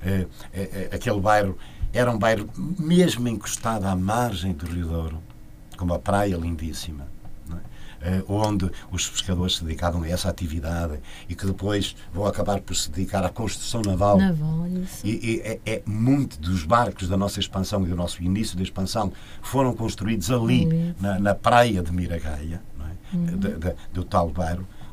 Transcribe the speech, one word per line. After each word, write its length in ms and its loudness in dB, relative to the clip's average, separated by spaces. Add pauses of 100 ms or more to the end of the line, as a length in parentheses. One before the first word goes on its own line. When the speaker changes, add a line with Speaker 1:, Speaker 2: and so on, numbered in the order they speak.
Speaker 1:
eh, 240 2 (300)
eh, 360 -4
eh, 40 -4
aquele 260 0
bairro 340 4 (380)
era 160 4
um 80 0
bairro 320 2 (300)
mesmo 480 6
encostado 580 -2
à 100 2
margem 580 2
do 120 -6
Rio 220 -4
Douro, 320 -2 (580)
com 80 -4
uma 140 0
praia 360 2
lindíssima, 720 -4 (400)
não 100 -6
é? 40 -6 (420)
Eh, 240 2
onde 400 2 (240)
os 160 -2
pescadores 500 0
se 60 -4
dedicavam 380 -2
a 80 -2
essa 180 0
atividade 720 -2 (300)
e 60 -4
que 100 -6
depois 500 0 (160)
vão 140 -2
acabar 340 0
por 160 -6
se 140 -2
dedicar 340 0
à 60 0
construção 560 -4
naval. 320 6
Speaker 2:
Naval, 480 4 (180)
isso. 220 -8
Speaker 1:
E, 60 0 (240)
e 60 -2
é, 220 -6
é 220 -4
muito 540 2
dos 240 0
barcos 440 2
da 80 2
nossa 240 0
expansão 460 0
e 40 0
do 60 0
nosso 280 -4
início 340 0
da 60 0
expansão 500 -2 (300)
foram 320 2
construídos 560 -2
ali, 340 4
Speaker 2:
Ali. 340 2
Speaker 1:
na, 200 0
na 160 4
praia 480 6
de 80 -2
Miragaia, 720 -4 (120)
não 120 -8
é? 40 -8 (220)
Speaker 2:
Uhum. 240 0
Speaker 1:
De, 220 0
de, 140 -2 (200)
do 100 -2
tal 280 0
bairro. 360 -2 (260)